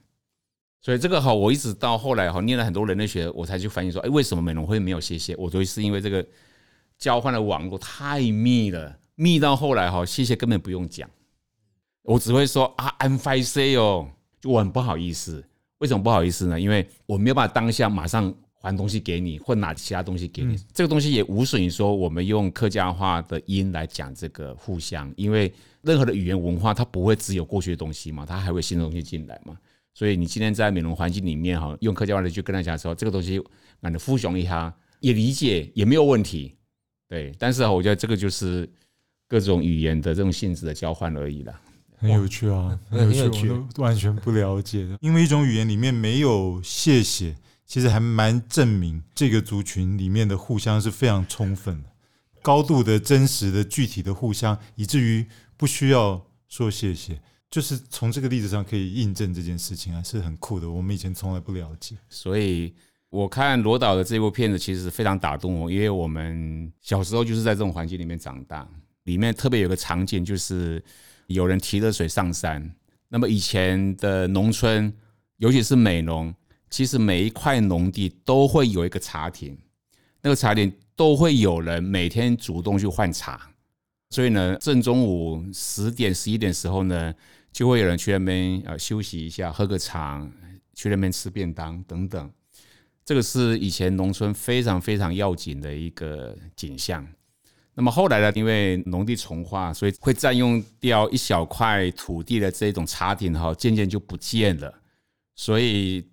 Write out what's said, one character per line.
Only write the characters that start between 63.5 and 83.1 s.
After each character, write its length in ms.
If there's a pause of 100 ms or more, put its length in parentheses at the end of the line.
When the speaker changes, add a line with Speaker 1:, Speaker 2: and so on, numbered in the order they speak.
Speaker 1:
罗 160
导 160
的 100
这 140
部 140
片 200
子 60
其 160
实 160
非 140
常 140
打 200
动 220
我， 100
因 100
为 80
我 200
们 720
小 220
时 120
候 80
就 120
是 80
在 100
这 60
种 120
环 160
境 120
里 60
面 120
长 280
大， 220 (360)
里 160
面 120
特 200
别 80
有 100
个 60
场 280
景 220
就 100
是 480 (440)
有 180
人 140
提 200
着 140
水 140
上 260
山。 400 (340)
那 120
么 100
以 80
前 600
的 320
农 220
村， 400 (460)
尤 140
其 100
是 140
美 260
浓， 320 (380)
其 160
实 100
每 260
一 60
块 320
农 300
地 180 (160)
都 220
会 200
有 160
一 60
个 100
茶 300
亭， 260 (680)
那 80
个 40
茶 200
亭 180 (220)
都 200
会 220
有 240
人 220
每 260
天 260
主 280
动 160
去 80
换 260